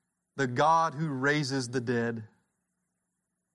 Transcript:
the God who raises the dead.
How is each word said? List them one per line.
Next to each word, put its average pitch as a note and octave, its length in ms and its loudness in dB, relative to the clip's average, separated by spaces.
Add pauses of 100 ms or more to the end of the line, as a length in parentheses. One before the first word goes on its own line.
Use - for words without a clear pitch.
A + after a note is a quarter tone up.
(380)
the C3+ 100 0
God D3+ 480 2
who D#3+ 120 -4
raises C#3 640 -2
the B2+ 120 -2
dead. A#2 420 -2 (1300)